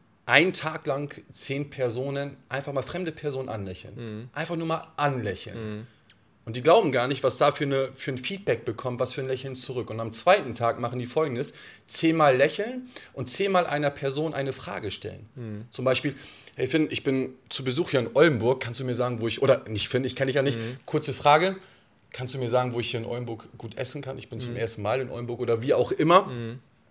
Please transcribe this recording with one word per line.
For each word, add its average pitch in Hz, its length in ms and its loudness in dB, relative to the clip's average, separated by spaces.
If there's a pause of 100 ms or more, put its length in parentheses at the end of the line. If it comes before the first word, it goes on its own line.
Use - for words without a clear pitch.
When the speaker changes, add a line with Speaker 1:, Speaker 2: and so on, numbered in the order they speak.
(260)
Speaker 1:
einen 151 280 6
Tag 156 340 -6
lang 143 260 -4 (180)
zehn 143 380 -4
Personen, 139 640 -2 (140)
einfach 139 240 -6
mal 139 80 0
fremde 175 300 -6
Personen 135 380 -6
anlächeln. 98 460 -8
Speaker 2:
Mhm. 117 380 -10
Speaker 1:
Einfach 165 220 -6
nur 165 120 -4
mal 160 200 -4 (100)
anlächeln. 110 800 -4
Speaker 2:
Mhm. 117 100 -14 (580)
Speaker 1:
Und 117 100 -8
die 123 60 -6
glauben 165 300 6
gar 123 160 2
nicht, 135 160 -2
was 131 140 2
da 147 140 6
für 151 120 -4
eine, 135 300 0
für - 180 -8
ein 127 80 -6
Feedback 160 460 -2
bekommt, 120 340 -4
was 127 140 0
für 139 80 -6
ein 131 60 -6
Lächeln 131 280 -6
zurück. 123 340 -4
Und 113 100 -6
am 113 120 -4
zweiten 175 420 4
Tag 117 260 0
machen 123 200 -4
die 123 80 -6
Folgendes: 143 460 -2 (340)
zehnmal 160 500 6
lächeln 220 500 0 (260)
und 123 160 -6
zehnmal 190 360 4
einer 147 240 0
Person 143 460 -2
eine 135 180 -2
Frage 175 380 -8
stellen. 95 440 -12
Speaker 2:
Mhm. 113 360 -10
Speaker 1:
Zum 127 140 -6
Beispiel: 131 280 2 (420)
"Hey 131 120 0
Finn, 156 240 2
ich 123 120 -4
bin 131 260 0 (200)
zu - 140 0
Besuch 131 260 0
hier 139 100 2
in 113 140 0
Oldenburg. 131 480 6
Kannst 117 180 -6
du 131 60 -4
mir 123 80 -2
sagen, 120 280 0
wo 117 60 0
ich", 113 140 -2
oder 131 260 6
nicht 107 220 -4
Finn, 131 140 2
ich 127 120 -4
kenn 135 120 0
dich 135 80 -2
ja 139 80 2
nicht. 127 160 0
Speaker 2:
Mhm. 117 260 -8
Speaker 1:
"Kurze 147 280 -2
Frage. 165 420 6 (560)
Kannst 127 240 -6
du - 40 -4
mir 123 80 -2
sagen, 123 260 2
wo 117 60 -2
ich 113 120 -4
hier 117 80 -4
in 110 80 -6
Oldenburg 117 400 -8 (100)
gut 110 180 -12
essen 139 280 -6
kann? 131 160 -10
Ich - 100 -16
bin 113 100 -8
zum 123 120 -4
Speaker 2:
Mhm. 117 80 -8
Speaker 1:
ersten 107 240 -2
Mal 117 180 2
in 123 80 -6
Oldenburg", 120 300 -6
oder 113 240 2
wie 135 100 2
auch 117 180 4
immer. 180 360 6
Speaker 2:
Mhm. 120 320 -10 (320)